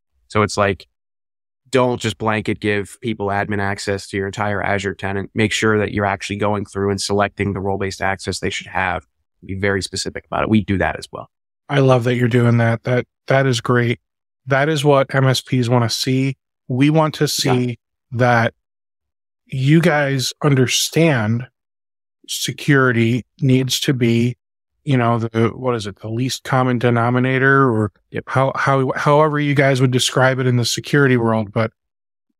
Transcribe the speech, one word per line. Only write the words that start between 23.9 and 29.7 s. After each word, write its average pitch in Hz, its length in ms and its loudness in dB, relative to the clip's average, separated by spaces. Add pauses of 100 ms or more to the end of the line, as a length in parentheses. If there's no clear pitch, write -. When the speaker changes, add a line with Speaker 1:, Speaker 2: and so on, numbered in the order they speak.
Speaker 2:
be, 120 420 2 (460)
you 139 140 0
know, 117 240 2
the, 113 340 0
what 127 220 -4
is 101 100 -6
it, 95 140 -14
the 110 80 -12
least 123 340 -6
common 127 380 0
denominator, 127 920 2
or 107 220 0 (180)
Speaker 1:
Yep. 110 160 -8
Speaker 2:
how, 135 300 0
how, 135 400 0
however 147 420 2
you 143 160 0
guys 135 260 2